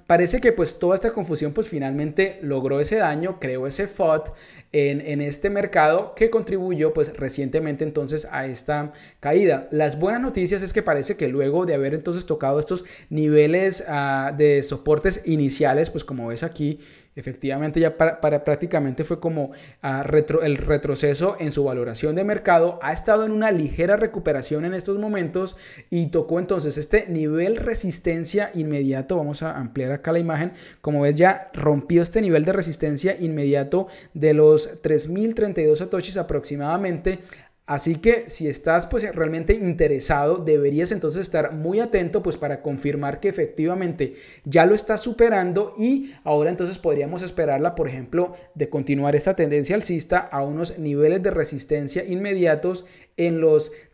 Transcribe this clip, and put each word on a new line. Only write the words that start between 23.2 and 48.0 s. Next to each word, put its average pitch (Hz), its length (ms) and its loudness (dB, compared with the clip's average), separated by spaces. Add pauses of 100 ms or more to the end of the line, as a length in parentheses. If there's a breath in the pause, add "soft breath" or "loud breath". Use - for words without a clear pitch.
en 220 80 -2
una 214 200 0
ligera 165 440 2
recuperación 170 680 -2
en 180 100 -4
estos 196 240 -4
momentos 190 580 -4 (340 loud breath)
y 170 180 0
tocó 160 320 0
entonces 170 360 -4
este 202 320 0
nivel 165 480 0
resistencia 202 960 -4
inmediato. 143 640 -2
Vamos 147 260 -4
a 160 140 -6
ampliar 131 360 -6
acá 143 200 -4
la 170 60 2
imagen. 170 340 -2 (280 loud breath)
Como 147 220 0
ves, 147 140 4
ya 180 380 2
rompió 151 480 2
este 170 180 -2
nivel 165 240 4
de 180 80 2
resistencia 165 640 -2
inmediato 147 680 0 (260 loud breath)
de 156 220 4
los 151 480 6
tres 156 260 0
mil 214 260 0
treinta 208 280 0
y - 20 2
dos 151 140 6
satoshis 185 380 -4
aproximadamente. 165 1040 -2 (480 loud breath)
Así 147 280 -2
que 226 340 2
si - 160 -6
estás, 160 400 0
pues, 208 260 -4
realmente 160 400 0
interesado, 156 840 2
deberías 151 560 2
entonces 170 300 -2
estar 160 300 -2
muy 160 280 -2
atento, 202 420 0
pues, 165 140 -2
para 143 260 -6
confirmar 143 560 -4
que 202 100 -2
efectivamente 170 840 -2 (300 loud breath)
ya 165 220 6
lo 208 100 6
está 208 200 -2
superando, 208 800 2
y 269 460 0
ahora 151 280 2
entonces 180 280 -4
podríamos 156 440 -2
esperarla, 160 520 0
por 160 140 -2
ejemplo, 156 480 -2 (180 loud breath)